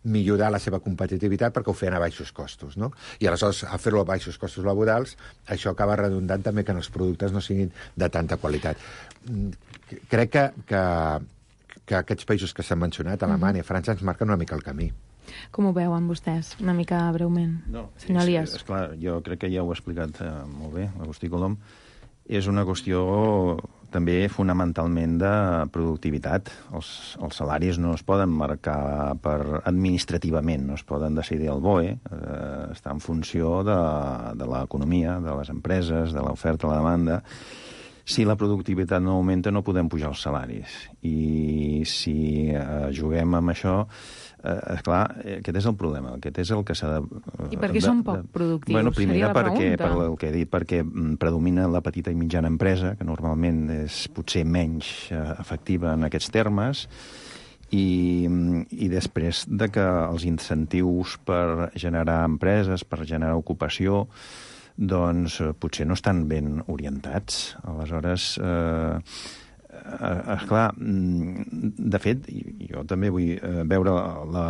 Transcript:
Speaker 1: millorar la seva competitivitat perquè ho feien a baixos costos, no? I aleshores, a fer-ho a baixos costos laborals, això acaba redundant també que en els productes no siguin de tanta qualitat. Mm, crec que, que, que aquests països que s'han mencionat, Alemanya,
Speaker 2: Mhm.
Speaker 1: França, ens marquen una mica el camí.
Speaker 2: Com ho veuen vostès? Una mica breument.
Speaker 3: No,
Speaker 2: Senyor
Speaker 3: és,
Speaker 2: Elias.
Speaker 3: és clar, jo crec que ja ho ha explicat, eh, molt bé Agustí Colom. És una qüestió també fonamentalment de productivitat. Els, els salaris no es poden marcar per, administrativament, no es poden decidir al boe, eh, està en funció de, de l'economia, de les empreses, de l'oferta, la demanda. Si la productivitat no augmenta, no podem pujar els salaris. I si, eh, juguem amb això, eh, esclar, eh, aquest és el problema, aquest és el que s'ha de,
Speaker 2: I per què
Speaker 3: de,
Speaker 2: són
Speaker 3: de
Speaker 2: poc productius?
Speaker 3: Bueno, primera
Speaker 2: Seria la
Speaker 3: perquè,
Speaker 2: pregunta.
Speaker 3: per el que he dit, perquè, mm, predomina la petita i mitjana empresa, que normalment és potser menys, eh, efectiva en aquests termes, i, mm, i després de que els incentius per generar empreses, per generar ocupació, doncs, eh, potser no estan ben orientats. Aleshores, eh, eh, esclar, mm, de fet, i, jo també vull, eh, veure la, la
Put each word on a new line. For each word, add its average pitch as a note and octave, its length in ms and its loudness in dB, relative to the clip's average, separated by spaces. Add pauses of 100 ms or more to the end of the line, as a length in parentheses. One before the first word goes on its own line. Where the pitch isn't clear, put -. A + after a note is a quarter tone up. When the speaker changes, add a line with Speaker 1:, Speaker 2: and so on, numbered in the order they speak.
(160)
Speaker 1:
millorar G#2 380 4
la G2+ 100 0
seva F#2+ 200 -2
competitivitat G2 720 0
perquè G#2+ 180 0
ho - 40 -4
feien F#2 200 0
a E2+ 60 2
baixos D#2 320 -4
costos, D2 440 -12
no? B2+ 140 -4 (260)
I G2+ 120 2
aleshores, G2 360 0
a G2 140 -4
fer-ho G#2+ 200 4
a E2+ 60 0
baixos F#2 340 -4
costos F#2+ 260 -6
laborals, G#2+ 500 2 (340)
això F#2 220 -2
acaba G#2 260 2
redundant F#2+ 460 0
també G#2 180 0
que G2+ 120 -2
en E2+ 60 -4
els - 120 -10
productes F#2 420 0
no F#2+ 80 -2
siguin G2 300 0 (260)
de F2+ 140 2
tanta E2 260 0
qualitat. D2+ 400 -2 (480)
Mm, G2+ 240 -2 (600)
crec A#2 200 4
que, C3+ 180 6 (200)
que, G2 140 4 (1000)
que F#2+ 160 2
aquests - 300 -4
països G2 260 0
que F2+ 80 -6
s'han E2+ 240 0
mencionat, F2+ 360 -2
Alemanya, F#2+ 400 2
Speaker 2:
Mhm. - 40 -10
Speaker 1:
França, F#2 240 0
ens F#2 120 -2
marquen G#2 280 0
una F#2 80 2
mica E2 160 -2
el D2 80 -4
camí. D2+ 300 -4 (580)
Speaker 2:
Com G3+ 180 2
ho F#3 60 2
veuen E3+ 340 2
vostès? E3 520 -2
Una F3+ 140 2
mica E3+ 280 0 (120)
breument. E3+ 460 0 (100)
Speaker 3:
No, A2+ 180 -8 (120)
Speaker 2:
Senyor F3+ 220 2
Speaker 3:
és, F3+ 40 4
Speaker 2:
Elias. D#3+ 300 2
Speaker 3:
és - 100 -12
clar, F#2+ 220 -2 (100)
jo E2+ 260 -2
crec E2+ 200 -6
que F#2 80 0
ja F2+ 100 0
ho F2 80 0
ha E2+ 60 -4
explicat, E2 440 -6
eh, D#2 120 -6 (140)
molt D2 280 -10
bé G2+ 140 -4 (100)
Agustí D#2 320 -6
Colom. F#2+ 260 0 (680)
És G2 220 0
una G2+ 160 4
qüestió F#2 960 2 (320)
també F2 400 4
fonamentalment E2+ 880 2
de G2 120 4 (400)
productivitat. D#2+ 800 0 (240)
Els, - 480 -12
els D#2 140 -6
salaris D#2 420 0
no E2+ 160 2
es D#2 100 -4
poden G2 260 4
marcar D2 920 0
per, D2+ 440 0
administrativament, E2+ 1000 0
no C#2 140 -4
es - 40 -14
poden D2+ 320 -2
decidir D#2 360 -2
al C#2 100 -2
boe, F#2 300 4
eh, D2+ 800 -8
està - 240 -8
en D2+ 80 -6
funció E2 600 0
de, G2+ 140 4 (640)
de B1+ 100 -6
l'economia, F2 720 0
de D#2 180 -2
les C#2+ 120 -6
empreses, E2 640 0
de C#2 100 0
l'oferta, D#2 420 0
la D2+ 120 2
demanda. E2+ 420 2 (840)
Si - 240 2
la G#2+ 80 4
productivitat F#2+ 640 2
no F#2 160 2
augmenta, F#2 360 4
no G2+ 120 2
podem F2+ 240 2
pujar D#2 220 -2
els - 160 -8
salaris. C2 420 -4 (360)
I D#2 840 2
si, D2+ 640 0
eh, C#2+ 400 -2
juguem D#2+ 440 2
amb E2+ 180 2
això, F#2+ 320 0 (580)
eh, F2 160 -2 (160)
esclar, F2 480 0
eh, G2 160 -8
aquest E2 180 -2
és G2 120 0
el G#2+ 100 0
problema, C#2 380 -4
aquest D2 260 -6
és F2 80 -2
el G#2 160 0
que E2 80 -2
s'ha D#2 240 -2
de, - 220 -8 (300)
Speaker 2:
I - 60 -6
per F#3+ 140 0
què G3 80 2
Speaker 3:
de, - 60 2
Speaker 2:
són A#3+ 160 6
Speaker 3:
de - 80 -2
Speaker 2:
poc F#2 260 -4
productius? E3 400 0
Speaker 3:
Bueno, A2 160 4
primera F#2+ 240 4
Speaker 2:
Seria - 160 4
la - 20 0
Speaker 3:
perquè, G#3+ 440 4
Speaker 2:
pregunta. E2+ 100 0
Speaker 3:
per E2+ 220 2
el D#2+ 100 -4
que D#2 80 -2
he D#2 80 0
dit, E2+ 160 0
perquè, E2+ 320 0
mm, D#2 340 0
predomina F2 500 4
la E2+ 140 4
petita F2 300 -2
i E2 40 0
mitjana E2 360 2
empresa, F#2 460 2
que F2 100 -4
normalment D#2+ 640 2
és D2+ 420 -4
potser E2+ 320 -2
menys, E2 680 0
eh, D#2 280 -2
efectiva E2+ 540 -2
en D#2+ 100 2
aquests - 260 -2
termes, A2 580 2 (840)
i, F2+ 580 4
mm, F2 400 2
i - 200 -2
després F2 580 0
de G#2+ 220 0
que G#2+ 120 0
els E2 440 2
incentius F2 960 0
per F2 520 0
generar E2 500 2
empreses, F#2 580 2
per D#2+ 220 -6
generar D#2+ 300 0
ocupació, F#2 720 0 (680)
doncs, F2 640 2
eh, D#2 120 0
potser - 340 -4
no F2+ 60 2
estan F2 340 2
ben D2 400 0
orientats. C#2 960 -6
Aleshores, D#2+ 800 -2
eh, E2 580 0 (680)
eh, - 640 -4
esclar, G#2+ 400 2
mm, F#2 680 0 (340)
de G2+ 220 0
fet, B2+ 300 0
i, - 420 -10
jo - 140 -8
també F#2+ 240 0
vull, F2+ 280 2
eh, F2 280 -2
veure F#2 260 6
la, E2+ 340 0
la E2+ 240 0